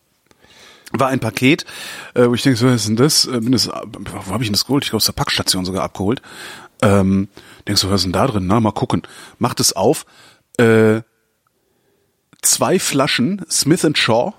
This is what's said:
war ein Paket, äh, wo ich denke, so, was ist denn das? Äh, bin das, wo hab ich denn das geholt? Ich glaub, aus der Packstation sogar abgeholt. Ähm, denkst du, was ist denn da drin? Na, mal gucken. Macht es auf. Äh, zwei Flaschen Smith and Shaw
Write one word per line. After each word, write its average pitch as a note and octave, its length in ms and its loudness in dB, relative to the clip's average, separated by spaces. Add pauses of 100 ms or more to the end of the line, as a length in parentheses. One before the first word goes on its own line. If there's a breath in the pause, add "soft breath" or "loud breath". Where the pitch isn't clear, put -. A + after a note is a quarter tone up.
(920 loud breath)
war C3 160 0
ein C3 120 0
Paket, B2+ 460 0 (480 loud breath)
äh, B2 140 4
wo B2 60 2
ich A2+ 80 -2
denke, C3 160 2
so, A#2+ 100 2
was A#2+ 140 2
ist G#2 60 -4
denn A2 80 0
das? C#3+ 300 2
Äh, B2+ 140 -4
bin A2+ 120 -2
das, A#2 160 2
wo - 640 -10
hab G#2+ 80 -2
ich A2+ 60 -2
denn G#2 80 -2
das - 100 0
geholt? C3 200 0
Ich - 60 -6
glaub, A2 80 -2
aus - 80 0
der G2 60 -2
Packstation - 520 -2
sogar F#2 180 -4
abgeholt. G2+ 400 -4 (600 loud breath)
Ähm, G2 460 2 (380 loud breath)
denkst G2+ 160 -2
du, F#2+ 80 -4
was G2+ 120 0
ist - 20 -2
denn F#2 80 -4
da F#2 160 0
drin? G2+ 180 -2
Na, G#2+ 140 2
mal A2 120 2
gucken. - 300 -2 (360 loud breath)
Macht A#2+ 220 -4
es - 140 0
auf. G#2+ 320 0 (500 soft breath)
Äh, A2 460 4 (1400)
zwei C3+ 360 2
Flaschen D3 720 0
Smith - 340 0
and D3+ 140 2
Shaw A#2+ 400 0